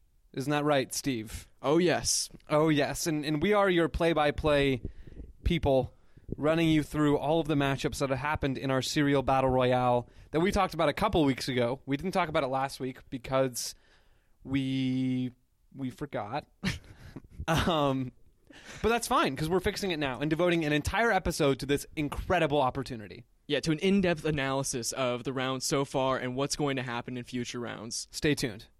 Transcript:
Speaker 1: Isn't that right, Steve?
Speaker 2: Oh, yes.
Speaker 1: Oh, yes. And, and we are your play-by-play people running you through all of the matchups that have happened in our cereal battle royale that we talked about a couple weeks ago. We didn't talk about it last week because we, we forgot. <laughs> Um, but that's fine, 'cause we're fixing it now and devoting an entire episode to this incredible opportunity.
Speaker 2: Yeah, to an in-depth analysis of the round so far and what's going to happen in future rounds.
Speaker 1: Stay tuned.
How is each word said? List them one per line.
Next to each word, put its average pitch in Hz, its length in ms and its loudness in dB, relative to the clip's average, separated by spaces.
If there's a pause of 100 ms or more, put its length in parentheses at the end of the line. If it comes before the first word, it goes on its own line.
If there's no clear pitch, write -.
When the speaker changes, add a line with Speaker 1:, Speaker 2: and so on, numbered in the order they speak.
(340)
Speaker 1:
Isn't 139 180 -4
that 147 140 0
right, 139 280 2
Steve? 117 540 -6 (140)
Speaker 2:
Oh, 139 160 2
yes. 139 500 2 (220)
Speaker 1:
Oh, 156 200 4
yes. 143 380 0
And, 151 160 -2
and 151 180 0
we 202 120 4
are 202 160 4
your 170 180 4
play-by-play 147 920 2 (640)
people 135 500 2 (420)
running 160 340 2
you 156 140 4
through 147 340 2
all 156 220 0
of 151 80 -2
the 156 80 0
matchups 139 440 0
that 139 100 0
have 131 100 0
happened 147 380 -2
in 135 140 -4
our 131 100 2
cereal 143 400 2
battle 131 300 2
royale 123 580 2 (220)
that 151 80 2
we 190 120 2
talked 190 220 0
about 156 160 2
a 139 40 -2
couple 196 300 2
weeks 135 240 0
ago. 123 380 0
We 139 120 -2
didn't 170 160 -6
talk 175 160 2
about 151 140 0
it 131 40 -2
last 135 320 -2
week 131 180 -8 (140)
because 131 640 -2 (680)
we, 131 880 -2 (440)
we 131 160 -8
forgot. 127 540 -8 (180)
<laughs> - 100 0 (760)
Um, 143 600 0 (680)
but 214 80 2
that's 233 180 0
fine, 240 300 2
'cause 156 100 -2
we're 180 140 2
fixing 196 300 -2
it 156 80 -2
now 131 200 -2
and 151 100 0
devoting 170 360 2
an 147 80 2
entire 208 400 2
episode 160 460 2
to 139 60 -6
this 139 200 -2 (100)
incredible 151 640 0
opportunity. 123 600 -4 (240)
Speaker 2:
Yeah, 147 140 0
to 165 100 0
an 156 80 0
in-depth 180 460 2
analysis 135 680 -2
of 123 320 -2
the 139 80 -4
round 131 320 -4
so 139 220 0
far 131 320 0
and 127 180 -4
what's 139 220 -2
going 143 180 0
to 127 80 -4
happen 127 320 -6
in 120 80 -8
future 120 380 -6
rounds. 110 500 -8
Speaker 1:
Stay 147 240 0
tuned. 113 300 -6 (140)